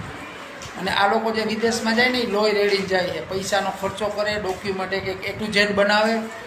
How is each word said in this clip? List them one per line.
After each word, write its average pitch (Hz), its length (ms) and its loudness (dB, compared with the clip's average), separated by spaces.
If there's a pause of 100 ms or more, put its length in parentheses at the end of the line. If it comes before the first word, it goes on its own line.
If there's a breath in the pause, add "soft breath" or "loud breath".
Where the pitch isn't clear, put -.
(800)
અને 185 120 -2
આ 202 220 4
લોકો 226 180 2
જે 220 120 -2
વિદેશમાં 220 520 0
જાય 247 140 4
ને, 247 100 0
એ 233 80 0
લોહી 208 260 2
રેડીને 202 340 2
જાય 185 180 2
છે. 156 240 -4
પૈસાનો 190 420 0
ખર્ચો 196 360 -4
કરે, 208 280 -2
ડોક્યુમેન્ટ 190 580 -4
એક, 190 160 -2
એક, 196 320 -6
A 214 40 -4
to 202 80 -4
Z 202 200 4
બનાવે, 214 480 4 (260)